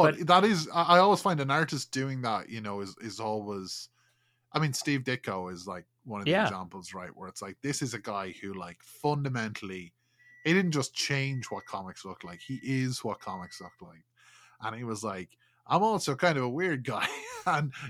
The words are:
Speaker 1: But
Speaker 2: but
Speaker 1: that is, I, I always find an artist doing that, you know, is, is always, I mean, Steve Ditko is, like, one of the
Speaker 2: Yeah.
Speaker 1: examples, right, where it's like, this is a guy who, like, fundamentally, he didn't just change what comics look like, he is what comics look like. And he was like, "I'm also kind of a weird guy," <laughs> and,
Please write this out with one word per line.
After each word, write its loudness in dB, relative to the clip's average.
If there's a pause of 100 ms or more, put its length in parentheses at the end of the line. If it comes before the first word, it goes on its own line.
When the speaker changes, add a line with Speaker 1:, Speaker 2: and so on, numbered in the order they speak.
Speaker 1:
But 8
Speaker 2:
but -4
Speaker 1:
that 10
is, 4
I, 4
I 10
always 8
find 2
an 0
artist 0
doing -2
that, -2
you -8
know, -6
is, -10
is -10
always, -6 (640)
I 2
mean, 2
Steve 0
Ditko -2
is, -12
like, -10 (180)
one -8
of -2
the 4
Speaker 2:
Yeah. 4
Speaker 1:
examples, -4
right, -12
where -14
it's -14
like, -10
this -4
is -2
a -8
guy -6
who, -10
like, -12
fundamentally, -4 (500)
he 4
didn't 4
just 0
change -2
what -8
comics -10
look -14
like, -14
he -8
is -2
what -4
comics -10
look -16
like. -20 (560)
And -6
he -8
was -4
like, -8 (300)
"I'm 4
also 0
kind 4
of 0
a 0
weird -2
guy," -2 (200)
<laughs> -12
and, 0 (180)